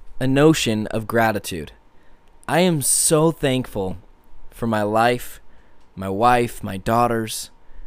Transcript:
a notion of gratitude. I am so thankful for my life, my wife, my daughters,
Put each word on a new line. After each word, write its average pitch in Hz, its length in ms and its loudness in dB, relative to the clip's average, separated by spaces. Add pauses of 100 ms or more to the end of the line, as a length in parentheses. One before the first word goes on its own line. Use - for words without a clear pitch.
(180)
a 131 80 0
notion 131 640 4
of 90 180 -6
gratitude. 104 640 -2 (760)
I 147 120 2
am 175 200 2
so 156 500 2
thankful 120 680 -2 (520)
for - 160 -8
my 110 160 0
life, 113 580 0 (540)
my 95 140 -8
wife, 120 540 2
my 98 160 -8
daughters, 113 720 -2 (360)